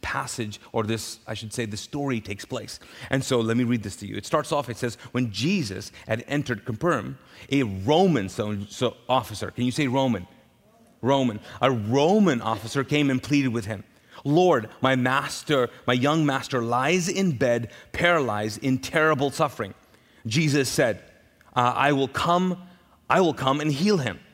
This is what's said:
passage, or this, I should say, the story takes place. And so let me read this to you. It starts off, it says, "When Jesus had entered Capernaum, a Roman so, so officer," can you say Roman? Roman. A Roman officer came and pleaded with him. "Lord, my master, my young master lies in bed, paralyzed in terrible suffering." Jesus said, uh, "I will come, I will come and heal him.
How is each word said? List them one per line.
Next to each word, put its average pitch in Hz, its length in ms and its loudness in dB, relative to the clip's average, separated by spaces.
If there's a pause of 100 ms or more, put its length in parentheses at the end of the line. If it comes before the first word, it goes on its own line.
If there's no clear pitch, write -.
passage, 123 600 -8 (120)
or 117 100 -2
this, 107 460 -6
I 120 60 -8
should 110 180 -12
say, 120 120 -6
the 104 120 -8
story 139 440 -6
takes 104 240 -12
place. 117 360 -12 (300)
And 135 120 0
so 123 180 0
let 113 160 0
me 127 60 2
read 120 220 0
this 98 120 -10
to 104 100 -14
you. 101 100 -10
It 104 100 -10
starts 151 240 -2
off, 143 180 -2
it 117 80 -8
says, 120 200 -6 (160)
"When 123 180 -2
Jesus 110 640 -4 (160)
had 120 180 -4
entered 135 380 -4
Capernaum, 131 540 -2 (340)
a 139 100 2
Roman 117 680 4
so, 104 300 -4 (100)
so - 280 -2 (120)
officer," 110 440 -2
can 120 120 -4
you 123 60 2
say 143 160 0
Roman? 120 400 0 (760)
Roman. 127 360 2 (220)
A 131 100 6
Roman 135 720 4
officer 113 400 -2
came 147 280 2
and 127 120 0
pleaded 143 280 2
with 110 160 -4
him. 104 180 -8 (400)
"Lord, 147 440 4 (120)
my 131 160 4
master, 131 760 0 (160)
my 131 80 2
young 147 320 2
master 131 360 -2
lies 139 460 0
in 180 300 0
bed, 120 320 0 (220)
paralyzed 113 720 0
in 131 140 2
terrible 151 520 2
suffering." 127 420 -4 (540)
Jesus 139 420 2
said, 117 320 2 (540)
uh, 123 220 2
"I 143 160 4
will 135 160 2
come, 180 520 0 (480)
I 160 120 4
will 165 140 4
come 135 260 0
and 151 100 -2
heal 180 280 2
him. 123 200 -4 (160)